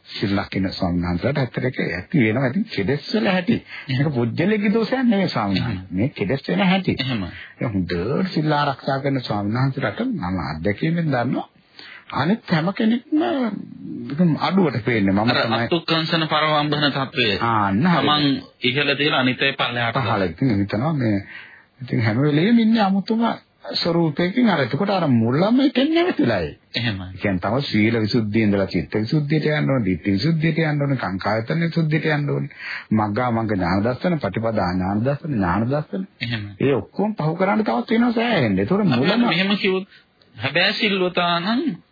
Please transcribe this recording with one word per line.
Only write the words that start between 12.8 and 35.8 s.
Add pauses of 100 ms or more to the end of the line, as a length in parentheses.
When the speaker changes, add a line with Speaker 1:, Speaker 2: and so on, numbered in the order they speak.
Speaker 1:
නිකන්
අඩුවට
පේන්නේ.
මම
Speaker 2:
අර
Speaker 1:
තමයි
Speaker 2:
අත්ුක්කංශන
පරවම්බන
තත්වය.
Speaker 1:
ආ,
අන්න
හරි.
Speaker 2:
තමන් (380)
ඉහළ
තියලා
අනිත්
අය
පල්ලෙහාට
Speaker 1:
පහළ.
ඉතින්
හිතනවා
මේ (640)
ඉතින්
හැම
වෙලෙම
ඉන්නේ
අමුතුම (420)
ස්වරූපයකින්
අර.
එතකොට
අර
මුලම
එතෙන්
නැවතිලායි. (200)
Speaker 2:
එහෙමයි.
Speaker 1:
ඒ
කියන්නේ
තව
සීල
විසුද්ධිය
ඉඳලා
චිත්ත
විසුද්ධියට
යන්න
ඕනේ,
ditthi
විසුද්ධියට
යන්න
ඕනේ,
කාංකායතන
විසුද්ධියට
යන්න
ඕනේ. (380)
මග්ගා
මග්ග
ඥාන
දර්ශන,
පටිපදා
ඥාන
දර්ශන,
ඥාන
දර්ශන. (120)